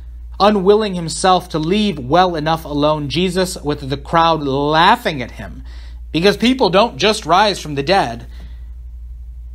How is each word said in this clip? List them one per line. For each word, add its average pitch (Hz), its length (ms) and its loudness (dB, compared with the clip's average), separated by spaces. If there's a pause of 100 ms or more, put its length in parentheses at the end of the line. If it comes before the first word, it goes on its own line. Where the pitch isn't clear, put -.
(380)
Unwilling 202 560 4
himself 180 540 2
to 165 100 -4
leave 185 400 0
well 170 380 2
enough 160 280 -2
alone, 147 440 0
Jesus, 180 520 -2
with 143 300 -6
the 139 60 -2
crowd 165 480 2
laughing 151 760 2
at 113 120 -10
him, - 320 -14 (480)
because 180 240 4
people 247 340 2
don't 196 280 2
just 208 280 0
rise 190 320 4
from 151 160 -8
the 139 80 -2
dead, 139 460 0 (1300)